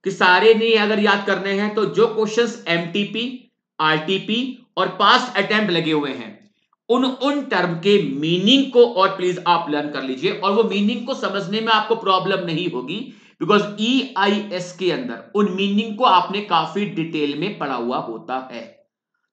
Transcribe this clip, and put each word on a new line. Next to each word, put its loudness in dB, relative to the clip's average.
कि -2
सारे 6
नहीं 2
अगर 2
याद 2
करने -2
हैं -2
तो 0
जो 2
questions -2
एमटीपी, -4
आरटीपी -2
और 0
past 2
attempt 0
लगे 0
हुए 0
हैं -14
उन, 2
उन -2
term 0
के 2
meaning 2
को 8
और 2
प्लीज -4
आप 2
learn -4
कर -6
लीजिए -4
और -2
वो 4
meaning -2
को -4
समझने -4
में 0
आपको 2
problem 0
नहीं -4
होगी -8
because 4
ईआईएस -2
के -2
अंदर -8
उन 2
meaning -2
को 0
आपने 4
काफी -2
detail -4
में -6
पढ़ा -6
हुआ -4
होता -8
है। -12